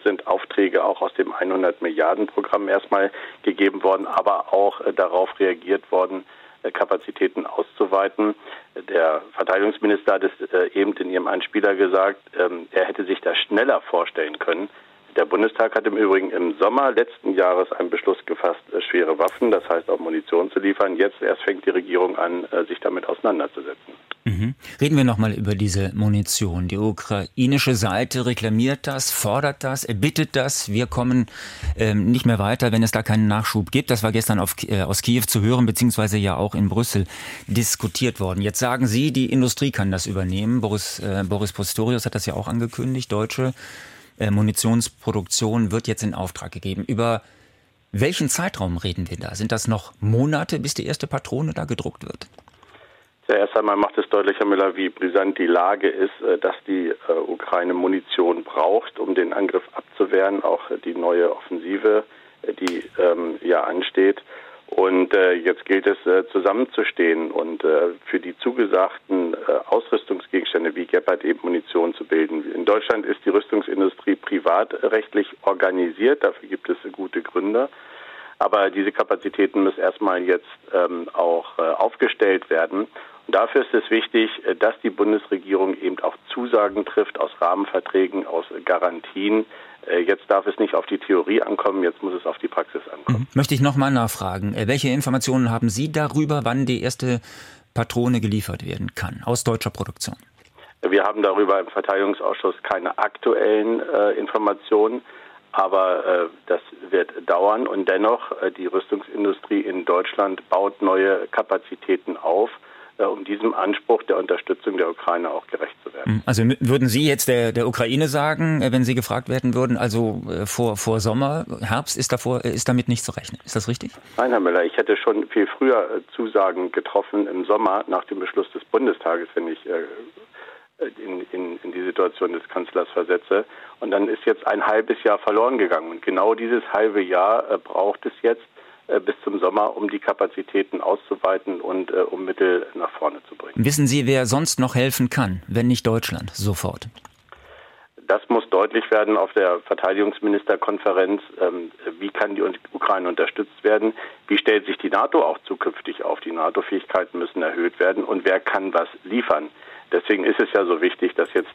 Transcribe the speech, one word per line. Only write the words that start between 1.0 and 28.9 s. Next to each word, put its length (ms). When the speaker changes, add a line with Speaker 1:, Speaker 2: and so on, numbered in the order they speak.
Speaker 1:
aus 140
dem 180
einhundert 480
Milliarden 460
Programm 420
erstmal 420
gegeben 380
worden, 240
aber 460
auch, 300
äh, 100
darauf 480
reagiert 500
worden, 340
äh, 80
Kapazitäten 760
auszuweiten. 880
Der 320
Verteidigungsminister 840
hat 100
es, 80
äh, 160
eben 200
in 120
Ihrem 180
Einspieler 460
gesagt, 460
ähm, 340
er 120
hätte 220
sich 160
das 160
schneller 420
vorstellen 580
können. 300
Der 80
Bundestag 500
hat 120
im 100
Übrigen 340
im 280
Sommer 340
letzten 420
Jahres 380
einen 160
Beschluss 380
gefasst, 340
äh, 60
schwere 360
Waffen, 320
das 160
heißt 220
auch 100
Munition 520
zu 80
liefern. 380
Jetzt 260
erst 200
fängt 220
die 60
Regierung 480
an, 320
äh, 160
sich 140
damit 280
auseinanderzusetzen. 840
Speaker 2:
Mhm. 320
Reden 160
wir 80
noch 140
mal 140
über 220
diese 400
Munition. 720
Die 100
ukrainische 1000
Seite 500
reklamiert 600
das, 240